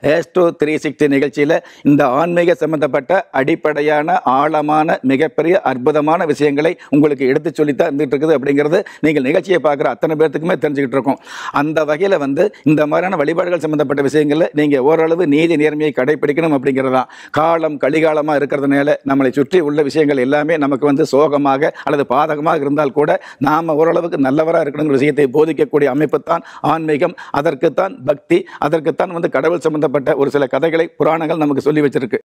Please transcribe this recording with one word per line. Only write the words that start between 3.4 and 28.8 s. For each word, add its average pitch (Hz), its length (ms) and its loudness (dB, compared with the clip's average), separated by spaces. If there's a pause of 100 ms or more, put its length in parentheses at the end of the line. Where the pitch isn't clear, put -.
அடிப்படையான 151 760 0 (220)
ஆழமான 151 600 0 (120)
மிகப்பெரிய 156 440 0 (160)
அற்புதமான 151 600 0
விஷயங்களை 147 400 0 (240)
உங்களுக்கு 143 360 2
எடுத்து 151 260 -2
சொல்லித்தான் 151 320 0
இருந்துட்டு 143 240 -2
இருக்குது 151 220 2
அப்படிங்கிறது 147 440 0 (260)
நீங்கள் 147 220 0
நிகழ்ச்சியை 175 380 0
பார்க்குற 147 280 0
அத்தனை 160 260 -2
பேர்த்துக்குமே 156 440 0
தெரிஞ்சுக்கிட்டு 139 340 -2
இருக்கோம். 131 220 -2 (420)
அந்த 156 280 0
வகையில 175 340 0
வந்து 139 200 0 (280)
இந்த 151 100 2 (100)
மாதிரியான 180 300 -2
வழிபாடுகள் 170 420 -2
சம்பந்தப்பட்ட 143 440 -2
விஷயங்கள்ல 151 400 2 (120)
நீங்க 147 160 2 (140)
ஓரளவு 165 440 2
நீதி 160 280 2
நேர்மையை 151 380 -2
கடைபிடிக்கணும் 151 580 0
அப்படிங்கிறது 131 400 0
தான். 123 120 -4 (280)
காலம் 160 460 0
கலிகாலமா 151 560 0
இருக்கிறதுனால 139 560 0 (160)
நம்மளை 135 280 2
சுற்றி 175 200 0 (100)
உள்ள 147 100 0 (100)
விஷயங்கள் 143 360 2
எல்லாமே 147 300 0 (100)
நமக்கு 143 240 0
வந்து 139 240 2
சோகமாக 143 580 2 (140)
அல்லது 143 280 0
பாதகமாக 151 520 0
இருந்தால் 143 340 -2
கூட 151 100 0 (380)
நாம 160 320 0
ஓரளவுக்கு 165 460 0
நல்லவரா 160 360 0
இருக்கணுங்கிற 147 360 -2
விஷயத்தை 143 280 2 (100)
போதிக்கக்கூடிய 151 580 2
அமைப்பு 147 240 0 (120)
தான் 165 120 -2 (300)
ஆன்மீகம். 160 420 -2 (240)
அதற்குத்தான் 160 540 -2 (160)
பக்தி, 151 300 0 (280)
அதற்குத்தான் 160 500 -2